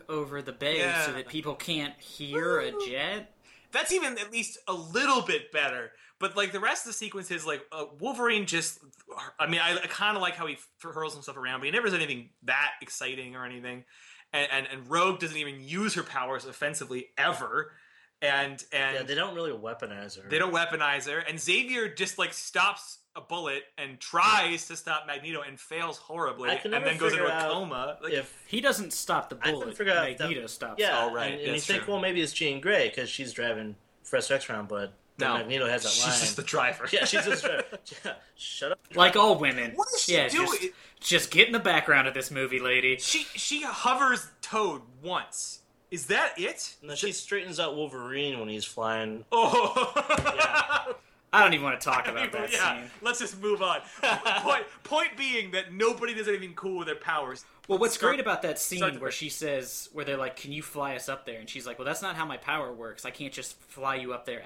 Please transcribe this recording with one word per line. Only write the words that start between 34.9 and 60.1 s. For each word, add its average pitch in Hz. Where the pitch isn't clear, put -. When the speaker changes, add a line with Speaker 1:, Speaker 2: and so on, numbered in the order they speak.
Speaker 3:
then 135
Speaker 2:
No. 120
Speaker 3:
Magneto 127
has 117
that 110
Speaker 2:
She's -
Speaker 3:
line. 123
Speaker 2:
just 113
the 139
driver. 123
Speaker 3:
Yeah, 202
she's 302
just 208
Speaker 2:
<laughs> -
Speaker 3:
the 285
driver. -
<laughs> -
Yeah, 180
shut -
up. -
Speaker 1:
Like 180
all 208
women. 127
Speaker 2:
What 415
is 440
she 180
Speaker 1:
Yeah, 151
Speaker 2:
doing? 349
Speaker 1:
just, 370
just 170
get 185
in 240
the 233
background 156
of 135
this 131
movie, 131
lady. 127
Speaker 2:
She, -
she -
hovers 254
Toad 190
once. -
Is 160
that 247
it? 214
Speaker 3:
No, 147
she 190
straightens 185
out 156
Wolverine 135
when 110
he's 107
flying. 110
Speaker 2:
Oh. 466
<laughs> 294
Speaker 3:
Yeah. 285
Speaker 1:
I 208
don't 185
even 143
wanna 131
talk 135
Speaker 2:
I -
don't -
Speaker 1:
about -
Speaker 2:
even, -
Speaker 1:
that -
Speaker 2:
yeah, 170
Speaker 1:
scene. 120
Speaker 2:
let's 240
just 190
move 208
on. 175
Speaker 3:
<laughs> -
Speaker 2:
Point, 247
point 311
being 247
that 185
nobody 226
does 214
anything 185
cool 185
with 165
their 151
powers. 143
Speaker 1:
Well, 190
what's 226
Speaker 2:
Start, 247
Speaker 1:
great 269
about 202
that 160
scene -
Speaker 2:
start 185
the 123
Speaker 1:
where 131
Speaker 2:
first 135
Speaker 1:
she 156
says, 135
where 151
they're 139